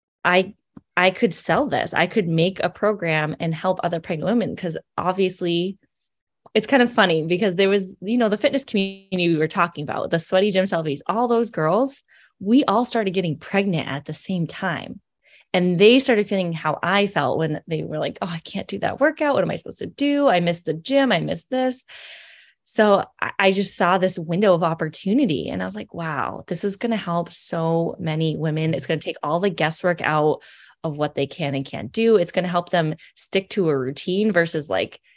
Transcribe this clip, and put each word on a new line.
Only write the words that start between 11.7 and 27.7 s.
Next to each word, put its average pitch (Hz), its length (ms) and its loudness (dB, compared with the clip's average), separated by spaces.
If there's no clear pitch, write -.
we 226 240 4
all 233 200 4
started 220 280 -2
getting 175 240 -2
pregnant 196 520 -2
at 139 180 -8
the 151 80 -8
same 175 320 -4
time. - 540 -6
And 180 260 2
they 226 200 10
started 208 300 2
feeling 180 240 -2
how 156 300 -4
I 202 240 2
felt 147 320 0
when 156 280 -2
they 156 180 -4
were 156 140 -6
like, - 240 -6
"Oh, 196 80 -4
I 165 100 -8
can't - 280 -10
do 196 120 -8
that - 200 -2
workout. 294 340 2
What 196 100 2
am 165 60 -2
I 180 60 -4
supposed - 240 -12
to - 60 -8
do? 285 420 2
I 180 120 4
missed 170 260 -2
the 156 80 0
gym. 254 380 2
I 170 80 2
missed 160 300 -6
this." 254 340 -2
So 208 400 4
I, - 180 -4
I 196 140 6
just 190 240 -2
saw 185 220 4
this 185 200 -2
window 175 360 2
of 165 80 2
opportunity, 165 840 0
and 185 140 -4
I - 20 -4
was 190 120 -8
like, - 180 -12
"Wow, 160 540 -6
this 170 160 -6
is 196 120 -4
gonna 233 200 -2
help 170 360 -4
so 165 640 -2